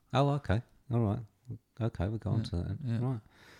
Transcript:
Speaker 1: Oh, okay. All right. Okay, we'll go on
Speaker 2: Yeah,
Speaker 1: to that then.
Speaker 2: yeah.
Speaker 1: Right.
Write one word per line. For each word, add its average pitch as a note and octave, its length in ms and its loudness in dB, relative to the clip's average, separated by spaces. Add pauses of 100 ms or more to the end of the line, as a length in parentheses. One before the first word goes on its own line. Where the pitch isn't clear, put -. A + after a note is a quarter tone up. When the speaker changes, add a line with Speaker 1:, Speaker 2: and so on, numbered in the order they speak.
(120)
Speaker 1:
Oh, C#3 220 4
okay. A#2+ 280 0 (300)
All A#2 80 4
right. A2 200 2 (600)
Okay, A2 260 0
we'll A2 120 -2
go - 120 -4
on - 100 2
Speaker 2:
Yeah, - 40 -2
Speaker 1:
to - 120 -4
that F2 120 0
then. G2 160 -4
Speaker 2:
yeah. A#2+ 240 0
Speaker 1:
Right. B2 120 -2 (400)